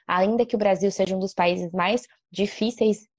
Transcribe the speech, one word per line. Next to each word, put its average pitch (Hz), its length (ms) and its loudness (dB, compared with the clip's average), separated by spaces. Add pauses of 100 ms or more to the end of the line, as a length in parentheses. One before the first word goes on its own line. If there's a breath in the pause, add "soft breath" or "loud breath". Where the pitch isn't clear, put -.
ainda 202 400 2
que 233 120 -2
o - 20 -2
Brasil 196 320 2
seja 190 240 -2
um 185 60 -4
dos 190 120 -4
países 180 380 0
mais 185 320 -2 (320 soft breath)
difíceis 214 720 0 (120)